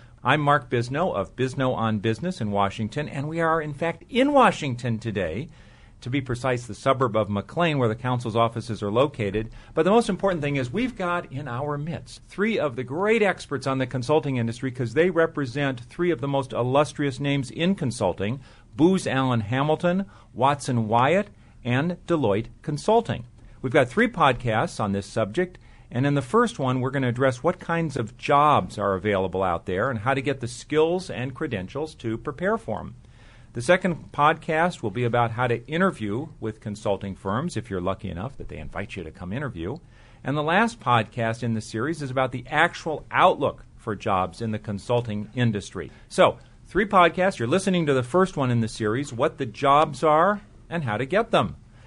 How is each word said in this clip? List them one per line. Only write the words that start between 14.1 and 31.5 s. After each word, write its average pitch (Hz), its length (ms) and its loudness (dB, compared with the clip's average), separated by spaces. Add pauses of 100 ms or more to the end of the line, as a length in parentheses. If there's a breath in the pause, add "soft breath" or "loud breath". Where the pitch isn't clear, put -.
industry, 117 360 -2
'cause 120 220 -4
they 165 160 4
represent 143 680 0
three 175 300 -4
of 156 100 -2
the 135 60 -4
most 139 260 -2
illustrious 135 680 0
names 143 320 0
in 180 240 0
consulting, 107 640 -2 (340 loud breath)
Booz 175 320 4
Allen 127 360 0
Hamilton, 156 640 0 (280 loud breath)
Watson 127 540 0
Wyatt, 135 400 4 (360 soft breath)
and 143 320 0 (120)
Deloitte 120 380 2 (160)
Consulting. 147 600 0 (360 soft breath)
We've 131 120 -4
got 135 160 6
three 233 200 2
podcasts 123 720 2
on 107 100 0
this 98 160 -2
subject, 120 500 -2 (320 soft breath)
and 127 160 -2
in 143 100 2
the 143 60 2
first 220 380 0
one, 127 220 0
we're 127 100 -2
gonna 135 160 0
address 123 380 0
what 175 160 0
kinds 165 360 -2
of 117 200 -6
jobs 143 600 4
are 101 180 2
available 95 500 0
out 85 220 0
there 98 220 0
and 120 120 -4
how 131 140 0
to 135 60 -2
get 131 200 -4
the 120 80 -8
skills 165 600 0
and 123 220 -6
credentials 135 600 -6